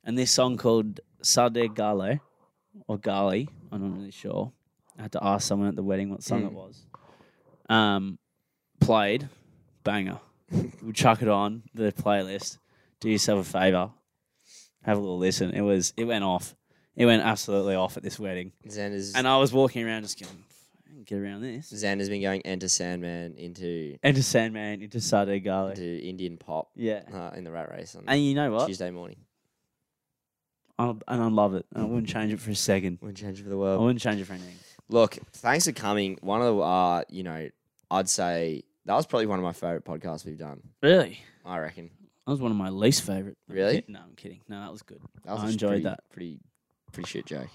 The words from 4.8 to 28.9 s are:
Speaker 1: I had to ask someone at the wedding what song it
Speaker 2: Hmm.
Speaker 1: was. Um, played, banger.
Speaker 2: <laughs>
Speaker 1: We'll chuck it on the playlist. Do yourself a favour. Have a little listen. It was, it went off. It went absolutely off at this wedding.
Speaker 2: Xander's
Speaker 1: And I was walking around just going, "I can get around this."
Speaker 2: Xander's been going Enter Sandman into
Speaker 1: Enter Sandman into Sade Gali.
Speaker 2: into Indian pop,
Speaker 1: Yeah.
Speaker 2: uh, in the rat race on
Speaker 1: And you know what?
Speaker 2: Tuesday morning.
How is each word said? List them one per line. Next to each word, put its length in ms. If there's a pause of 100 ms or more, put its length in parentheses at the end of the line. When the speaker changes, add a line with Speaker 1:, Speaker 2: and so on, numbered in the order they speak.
Speaker 1:
I 60
had 80
to 120
ask 220
someone 220
at 80
the 80
wedding 260
what 140
song 220
it 40
Speaker 2:
Hmm. 60
Speaker 1:
was. 300 (840)
Um, 480 (600)
played, 480 (560)
banger. 360 (300)
Speaker 2:
<laughs> 320
Speaker 1:
We'll 120
chuck 280
it 60
on 360 (100)
the 180
playlist. 680 (440)
Do 80
yourself 360
a 60
favour. 400 (920)
Have 140
a 40
little 160
listen. 340
It 100
was, 360
it 80
went 180
off. 320 (400)
It 100
went 160
absolutely 540
off 220
at 60
this 140
wedding. 360 (120)
Speaker 2:
Xander's 480
Speaker 1:
And 140
I 100
was 140
walking 340
around 180
just 160
going, 120 (560)
"I 60
can 100
get 160
around 220
this." 320
Speaker 2:
Xander's 360
been 120
going 220
Enter 260
Sandman 680
into 640
Speaker 1:
Enter 220
Sandman 580
into 200
Sade 420
Gali. 280
Speaker 2:
into 360
Indian 300
pop, 380
Speaker 1:
Yeah. 260 (120)
Speaker 2:
uh, 220
in 80
the 80
rat 180
race 260
on 120
Speaker 1:
And 160
you 100
know 180
what? 160
Speaker 2:
Tuesday 220
morning. 280 (1600)